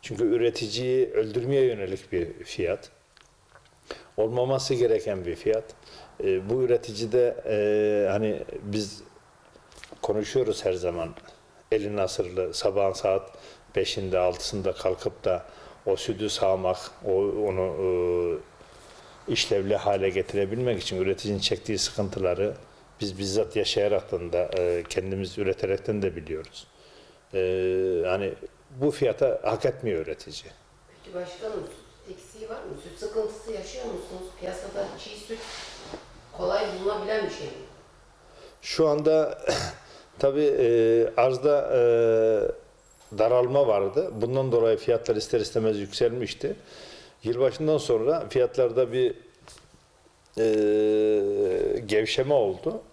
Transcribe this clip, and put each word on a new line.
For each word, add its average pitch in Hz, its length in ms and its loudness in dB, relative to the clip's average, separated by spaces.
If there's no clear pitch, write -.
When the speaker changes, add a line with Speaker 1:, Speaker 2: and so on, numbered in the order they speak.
Speaker 1:
Çünkü 110 220 -2
üreticiyi 117 880 2
öldürmeye 120 520 2
yönelik 98 480 -2
bir 87 320 -4
fiyat. - 460 -4
Olmaması 127 580 0
gereken 110 520 0
bir 85 100 -4
fiyat. 110 280 0
E, 95 260 0
bu 131 120 0
üretici 117 500 0
de, 120 240 4
e, 104 640 2
hani 104 320 0
biz 101 400 -6
konuşuyoruz 107 640 0
her 95 80 2
zaman. 85 420 -4
Eli 104 240 0
nasırlı, 92 580 -2
sabahın 98 380 2
saat 95 380 0
beşinde, 95 420 -2
altısında 90 540 -2
kalkıp - 520 -4
da 90 200 0
o 98 100 2
sütü 101 340 -4
sağmak, 92 480 0
o, 98 140 0
onu, 95 560 0
e, - 40 -2
işlevli 101 440 0
hale 98 320 0
getirebilmek 101 760 -2
için - 180 -4
üreticinin 98 380 -2
çektiği 98 400 -2
sıkıntıları 98 760 -2
biz 95 180 -6
bizzat 101 380 -2
yaşayaraktan 98 760 0
da, 87 260 0
e, 87 300 0
kendimiz 95 500 -4
üreterekten 98 640 -2
de 90 140 -2
biliyoruz. 78 500 -12
E, 95 40 0
hani 95 260 0
bu 139 200 0
fiyata 127 520 0
hak 110 220 -2
etmiyor 113 360 -2
üretici. 80 520 -10
Speaker 2:
Peki 180 120 -12
başkanım, 185 440 -8
süt 190 100 -16
eksiği 220 320 -18
var 226 80 -10
mı? - 260 -12
Süt - 160 -18
sıkıntısı 214 540 -6
yaşıyor 214 320 -10
musunuz? 127 560 -10
Piyasada 196 460 -6
çiğ 208 120 -14
süt 226 280 -12
kolay 185 320 0
bulunabilen 208 460 -2
bir - 40 -4
şey 147 160 -10
mi? - 60 -10
Speaker 1:
Şu - 260 2
anda 156 500 4
<laughs> - 400 -20
tabii, 139 400 4
e, 123 80 6
arzda, 131 560 4
e, 127 60 6
daralma 123 480 4
vardı. 104 480 2
Bundan 127 380 0
dolayı 113 240 4
fiyatlar 113 400 0
ister 110 240 0
istemez 110 380 0
yükselmişti. 120 760 -2
Yılbaşından 135 560 2
sonra 120 500 0
fiyatlarda 123 640 2
bir, 127 220 2
e, 107 1400 4
gevşeme 113 560 0
oldu. 107 480 0